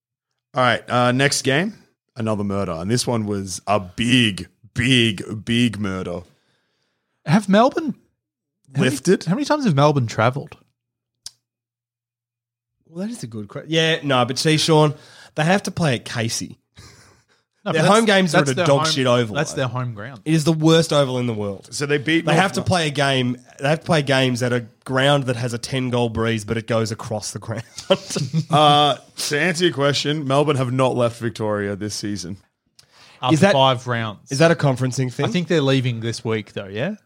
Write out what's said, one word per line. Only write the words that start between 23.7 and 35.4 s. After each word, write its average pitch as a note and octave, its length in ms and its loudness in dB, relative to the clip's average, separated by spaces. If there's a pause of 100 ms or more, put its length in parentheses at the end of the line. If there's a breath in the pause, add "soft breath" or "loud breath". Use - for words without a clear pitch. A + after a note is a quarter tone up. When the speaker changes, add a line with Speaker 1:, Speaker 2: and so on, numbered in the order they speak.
Speaker 3:
to - 60 -20
play D#3+ 180 2
games C3 400 0
at B2 100 0
a B2 140 -4 (180)
ground C#3 380 2
that B2 120 -4
has A#2 200 -4
a - 20 -4
ten B2+ 320 -6
goal A#2+ 200 0
breeze, A2+ 360 -2
but A2+ 120 -4
it A2 100 -8
goes A2+ 240 -2
across - 400 -8
the A2+ 80 -12
ground. A2 240 -10 (260)
<laughs> D#3+ 600 -2
Speaker 1:
Uh, D3 460 4 (200)
to D3 220 -4
answer E3+ 260 0
your D#3 80 2
question, C#3+ 540 -2
Melbourne C#3+ 300 2
have B2+ 140 -2
not B2+ 240 2
left A#2+ 240 0
Victoria G#2 560 -4
this G#2 200 -8
season. G2 420 -8 (840 soft breath)
Speaker 2:
After B2+ 120 2
Speaker 3:
Is D#3 80 4
that G3 120 6
Speaker 2:
five C3 340 4
rounds. A2+ 440 -6
Speaker 3:
is C#3+ 80 -4
that E3 120 6
a E3 40 2
conferencing C3 560 0
thing? C3 140 -4
Speaker 2:
I A#2+ 40 -2
think E3+ 180 -2